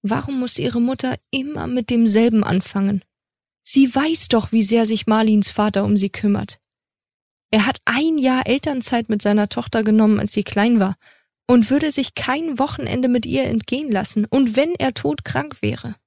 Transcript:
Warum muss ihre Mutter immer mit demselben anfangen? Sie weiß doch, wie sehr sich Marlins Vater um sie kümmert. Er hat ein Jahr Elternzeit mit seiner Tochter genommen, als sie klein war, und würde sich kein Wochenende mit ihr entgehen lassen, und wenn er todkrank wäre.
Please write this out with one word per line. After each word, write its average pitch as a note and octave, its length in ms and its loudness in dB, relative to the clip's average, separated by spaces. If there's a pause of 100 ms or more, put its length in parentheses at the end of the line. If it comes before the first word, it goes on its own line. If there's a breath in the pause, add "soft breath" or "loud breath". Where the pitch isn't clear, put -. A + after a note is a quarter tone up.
Warum B3+ 360 -4
muss B3 200 -2
ihre A#3+ 200 -2
Mutter B3+ 380 -2 (140)
immer C#4 340 -6
mit B3 240 -4
demselben A3+ 540 4
anfangen? G3 600 -2 (600)
Sie C4+ 320 4
weiß D#4 320 2
doch, A3+ 240 0
wie A3+ 100 2
sehr A3 240 4
sich G#3+ 220 -2
Marlins A3 420 4
Vater G3+ 340 0
um G#3 140 2
sie G3 140 0
kümmert. G3+ 480 -2 (920)
Er G#3+ 160 2
hat C4 200 -4
ein D4+ 340 0
Jahr B3+ 260 0
Elternzeit B3+ 640 -2
mit G#3+ 140 0
seiner G#3 260 2
Tochter A#3 340 -4
genommen, G#3+ 360 4
als - 140 -2
sie G#3 100 0
klein A3 360 2
war, F#3+ 180 0 (500 soft breath)
und A#3+ 240 4
würde D4 180 2
sich C#4+ 240 -2
kein C#4+ 460 -4
Wochenende C4 480 -2
mit B3 180 2
ihr B3+ 200 -2
entgehen A#3+ 460 -4
lassen, G#3 340 0
und B3 300 0
wenn D#4+ 200 2
er C4 180 -2
todkrank - 720 -6
wäre. G#2+ 320 -6 (120)